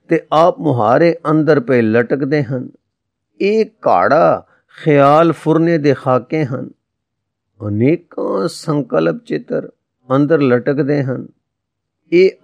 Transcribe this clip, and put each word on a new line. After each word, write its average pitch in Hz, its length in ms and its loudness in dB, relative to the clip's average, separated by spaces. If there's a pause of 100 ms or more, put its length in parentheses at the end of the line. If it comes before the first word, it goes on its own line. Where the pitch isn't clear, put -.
(100)
ਤੇ 160 100 2 (120)
ਆਪ 170 280 2
ਮੁਹਾਰੇ 143 540 2 (160)
ਅੰਦਰ 156 300 2
ਪਏ 123 220 0
ਲਟਕਦੇ 131 600 0
ਹਨ। 127 260 -8 (720)
ਇਹ 214 240 0 (220)
ਘਾੜਾ 120 600 2 (320)
ਖਿਆਲ 151 540 4
ਫੁਰਨੇ 160 460 0
ਦੇ 143 160 2
ਖਾਕੇ 147 500 -2
ਹਨ। - 240 -8 (920)
ਅਨੇਕਾਂ 135 880 -2
ਸੰਕਲਪ 160 760 -4
ਚਿੱਤਰ - 440 -8 (400)
ਅੰਦਰ 143 340 2
ਲਟਕਦੇ 135 600 0
ਹਨ। 127 240 -8 (840)
ਇਹ 180 180 4 (140)